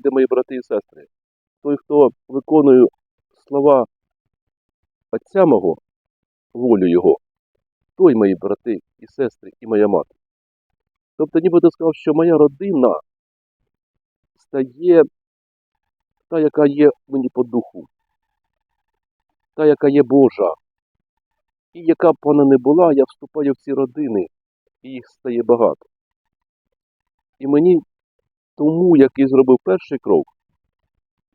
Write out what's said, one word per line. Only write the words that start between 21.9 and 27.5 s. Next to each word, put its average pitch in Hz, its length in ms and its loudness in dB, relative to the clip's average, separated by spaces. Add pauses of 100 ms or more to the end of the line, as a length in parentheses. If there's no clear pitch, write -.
б 131 100 -6
вона 147 240 0
не 135 120 4
була, 151 360 0
я 135 100 2
вступаю 143 480 -8
в 131 40 -6
ці - 180 -12
родини, 127 520 -6 (560)
і 127 80 -20
їх 127 180 -18
стає 120 360 -10
багато. 110 420 -2 (1500)
І 139 80 -12
мені 156 340 0 (760)